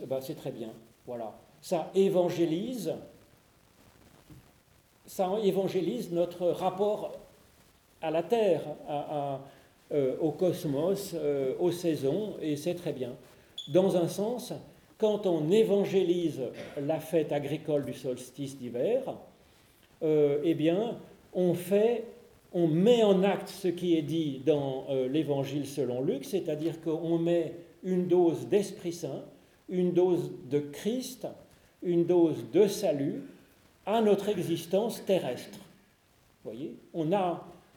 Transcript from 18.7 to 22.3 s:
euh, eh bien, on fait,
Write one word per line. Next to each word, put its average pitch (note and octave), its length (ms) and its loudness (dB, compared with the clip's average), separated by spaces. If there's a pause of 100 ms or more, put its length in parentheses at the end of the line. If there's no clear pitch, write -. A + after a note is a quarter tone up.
euh, D3 400 4
eh E3 100 2
bien, F3 440 0 (360)
on F3+ 200 2
fait, G#3+ 520 2 (480)